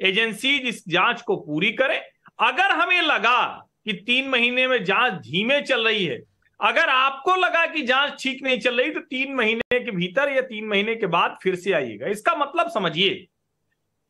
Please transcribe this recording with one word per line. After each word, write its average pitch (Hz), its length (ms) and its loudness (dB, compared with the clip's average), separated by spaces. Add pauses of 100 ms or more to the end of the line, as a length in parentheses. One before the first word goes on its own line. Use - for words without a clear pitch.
एजेंसीज 226 640 0
इस 233 220 -6
जांच 196 340 2
को 196 140 -2
पूरी 160 360 -2
करें। 262 300 0 (380)
अगर 262 320 2
हमें 349 300 2
लगा 233 680 0 (180)
कि 214 80 -4
तीन 262 360 -2
महीने 247 380 2
में 247 160 0
जांच 208 300 2
धीमे 185 480 0
चल 262 240 0
रही 214 200 0
है, 127 180 -6 (380)
अगर 269 280 4
आपको 269 460 2
लगा 349 300 2
कि 311 160 -4
जांच 269 420 0
ठीक 262 200 -6
नहीं 262 160 0
चल 247 220 2
रही, 302 100 2
तो 339 80 -6
तीन 269 360 -6
महीने 233 440 0
के 240 120 -8
भीतर 185 380 -2
या 262 120 0
तीन 220 240 -8
महीने 214 300 0
के 220 120 -2
बाद 185 360 0
फिर 185 120 0
से 185 180 -2
आइएगा।" 127 340 -4
इसका 214 280 0
मतलब 330 340 -2
समझिए, 175 580 -2 (840)